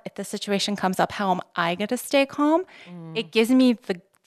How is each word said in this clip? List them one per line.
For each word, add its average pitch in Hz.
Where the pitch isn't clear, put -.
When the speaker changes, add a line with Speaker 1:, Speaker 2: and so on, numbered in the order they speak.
Speaker 1:
If -
the 202
situation 202
comes 185
up, 175
how 196
am 185
I 175
gonna 208
stay 277
calm?" 302
Speaker 2:
Mm. 165
Speaker 1:
It 165
gives 220
me 254
the 190